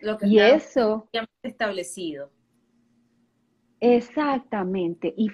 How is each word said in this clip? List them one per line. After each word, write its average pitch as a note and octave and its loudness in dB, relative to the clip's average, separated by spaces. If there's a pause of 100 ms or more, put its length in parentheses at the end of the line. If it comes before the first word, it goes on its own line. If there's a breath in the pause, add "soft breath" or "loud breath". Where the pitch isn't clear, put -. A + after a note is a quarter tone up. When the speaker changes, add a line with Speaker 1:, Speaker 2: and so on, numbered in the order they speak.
Speaker 1:
Lo G#3+ -6
que - -4
Speaker 2:
Y G#3+ 8
Speaker 1:
está G#3 8
Speaker 2:
eso A3 -2 (340)
Speaker 1:
establecido. F3+ -10 (1500)
Speaker 2:
Exactamente. A3 -2
Y, A3 -2